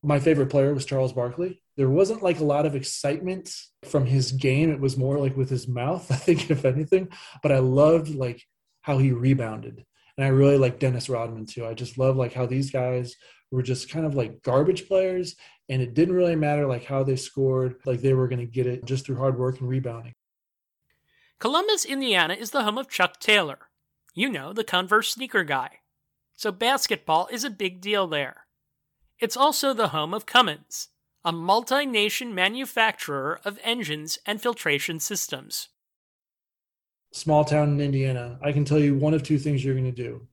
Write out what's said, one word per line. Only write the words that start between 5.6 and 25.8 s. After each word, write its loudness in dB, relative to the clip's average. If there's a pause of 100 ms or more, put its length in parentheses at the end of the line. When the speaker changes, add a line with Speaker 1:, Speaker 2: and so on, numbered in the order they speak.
Speaker 1:
mouth, -4
<laughs> -
I 2
think, 0
if 0
anything. 2 (340)
But 4
I 4
loved, 6
like, -6 (400)
how 0
he 6
rebounded. 0 (320)
And -2
I 2
really 6
like 2
Dennis -2
Rodman, -6
too. -10
I -8
just -10
love, 2
like, -2
how -4
these -2
guys -4 (340)
were -2
just -4
kind -4
of, -2
like, -4
garbage 2
players, 0 (320)
and 0
it -4
didn't 4
really 4
matter, 2
like, -2
how 0
they 2
scored. 0
Like, -2
they 4
were 4
gonna -4
get -2
it -4
just -4
through -4
hard 0
work -2
and -6
rebounding. -6 (1300)
Speaker 2:
Columbus, 0
Indiana 0
is -12
the 0
home -2
of -8
Chuck -2
Taylor. 2 (560)
You -2
know, -8
the -4
Converse 0
sneaker -2
guy. -4 (540)